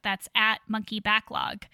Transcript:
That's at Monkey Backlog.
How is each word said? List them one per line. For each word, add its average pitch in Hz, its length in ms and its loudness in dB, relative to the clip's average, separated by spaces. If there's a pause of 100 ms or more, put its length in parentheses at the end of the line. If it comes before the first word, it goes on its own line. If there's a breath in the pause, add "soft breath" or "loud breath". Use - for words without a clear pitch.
That's 196 320 -4
at 220 320 4
Monkey 214 340 -4
Backlog. - 720 -2